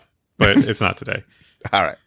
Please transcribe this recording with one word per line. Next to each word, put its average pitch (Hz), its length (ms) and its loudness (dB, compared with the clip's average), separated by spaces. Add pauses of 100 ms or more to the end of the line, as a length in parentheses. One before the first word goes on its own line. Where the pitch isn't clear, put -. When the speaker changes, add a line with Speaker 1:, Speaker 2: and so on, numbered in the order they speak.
(360)
Speaker 1:
but 101 220 4
it's 113 240 0
not 92 160 -2
today. - 260 -8 (220)
Speaker 2:
<laughs> - 260 -16
All 98 120 2
right. - 120 -6 (100)